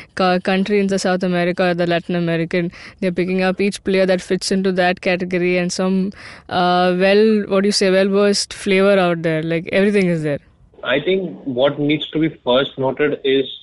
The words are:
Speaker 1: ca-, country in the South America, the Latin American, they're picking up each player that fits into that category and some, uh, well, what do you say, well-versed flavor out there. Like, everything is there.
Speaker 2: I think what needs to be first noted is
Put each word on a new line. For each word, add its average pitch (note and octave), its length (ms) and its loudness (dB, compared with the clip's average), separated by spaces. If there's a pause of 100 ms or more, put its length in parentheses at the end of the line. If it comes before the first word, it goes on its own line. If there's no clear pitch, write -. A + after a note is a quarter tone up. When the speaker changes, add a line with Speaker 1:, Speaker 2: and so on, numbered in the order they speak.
(160)
Speaker 1:
ca-, F3+ 240 2
country G3 400 0
in G3 80 2
the F#3+ 120 0
South F#3 220 0
America, F3+ 540 0
the F3 100 0
Latin E3+ 300 -2
American, E3+ 560 -2 (300)
they're F#3+ 100 0
picking F#3 300 -2
up F#3 180 -2
each G3 240 -2
player F#3+ 220 2
that F#3 160 0
fits - 320 -4
into F#3+ 180 0
that F#3 300 0
category F3+ 560 -2
and F3+ 140 -2
some, F#3+ 420 -2 (340)
uh, F3+ 500 2
well, G#3 520 4
what G3 120 2
do G3+ 60 2
you G3+ 60 0
say, G3 180 2
well-versed G3+ 640 2
flavor G3 440 2
out F3 240 0
there. D#3+ 220 -2
Like, E3 300 -4
everything G3 340 2
is E3 160 0
there. D3 160 -2 (440)
Speaker 2:
I B2+ 180 0
think F#3 420 -2
what C#3 360 0
needs D3 320 -2
to D#3 80 -2
be D#3 100 2 (160)
first C3 320 0
noted C3+ 460 -2
is C3+ 220 2 (180)